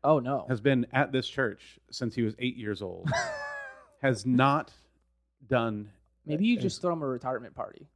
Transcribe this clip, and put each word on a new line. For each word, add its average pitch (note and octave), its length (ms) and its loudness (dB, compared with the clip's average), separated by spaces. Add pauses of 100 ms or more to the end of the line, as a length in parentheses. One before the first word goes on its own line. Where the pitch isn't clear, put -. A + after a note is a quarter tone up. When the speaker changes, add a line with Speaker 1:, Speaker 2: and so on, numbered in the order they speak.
Speaker 1:
Oh, D3 160 6
no. B2+ 300 -2
Speaker 2:
has B2 100 0
been B2+ 320 4
at C3 200 2
this C3 180 0
church - 500 -4 (120)
since A#2 240 -6
he A#2+ 80 0
was G#2+ 160 0
eight B2+ 180 -2
years G#2 240 -6
old, F2+ 260 -8 (480)
Speaker 1:
<laughs> - 460 -16
Speaker 2:
has A#2 240 2
not C3 480 4 (760)
done A2 440 0 (340)
Speaker 1:
Maybe D#3+ 220 0
you A#3+ 100 4
Speaker 2:
a - 40 -4
Speaker 1:
just F#3+ 200 -2
throw F3 120 0
him D#3+ 100 -4
a C#3 40 -2
retirement B2+ 480 -4
party. - 400 -10